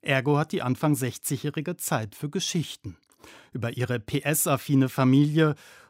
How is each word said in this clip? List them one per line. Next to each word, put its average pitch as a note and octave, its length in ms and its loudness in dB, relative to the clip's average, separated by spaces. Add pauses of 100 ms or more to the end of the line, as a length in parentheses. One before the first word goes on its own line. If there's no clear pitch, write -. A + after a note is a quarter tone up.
Ergo C#3 340 2
hat D3+ 140 -2
die - 120 -4
Anfang C3 340 0
sechzigjährige C#3+ 800 -6
Zeit A2 400 -4
für D3 120 -8
Geschichten. - 680 -6 (560)
Über A#2 240 -6
ihre B2 240 -2
P-S-affine C#3+ 880 0
Familie D3 680 4 (360)